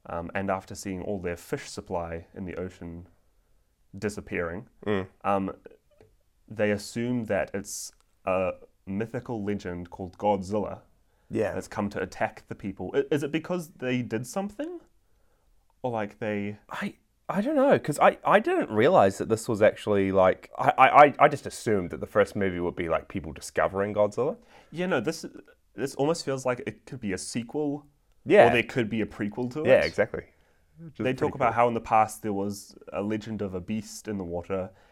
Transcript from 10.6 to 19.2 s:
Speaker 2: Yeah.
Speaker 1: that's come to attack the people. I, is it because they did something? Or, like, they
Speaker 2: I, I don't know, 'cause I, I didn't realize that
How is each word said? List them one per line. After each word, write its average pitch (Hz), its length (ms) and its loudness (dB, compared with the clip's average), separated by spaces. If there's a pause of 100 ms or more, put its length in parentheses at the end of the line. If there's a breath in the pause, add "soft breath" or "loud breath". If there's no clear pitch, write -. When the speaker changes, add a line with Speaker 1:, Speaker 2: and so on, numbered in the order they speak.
Speaker 2:
Yeah. 104 240 -2
Speaker 1:
that's 98 140 -8
come 101 220 -4
to 104 120 -6
attack - 460 -6
the 110 60 -10
people. 95 400 -8
I, 139 160 2
is 147 120 0
it 139 100 -6
because 160 360 -4
they 127 340 -2
did 113 240 -4
something? 285 540 -8 (1000)
Or, 127 80 -4
like, 107 280 -4
they 104 400 -4 (120)
Speaker 2:
I, - 240 -8 (340)
I 170 120 -2
don't 294 160 0
know, 262 220 4
'cause - 200 -4
I, - 260 4
I 170 160 6
didn't 339 300 -2
realize 110 480 6
that 101 100 -4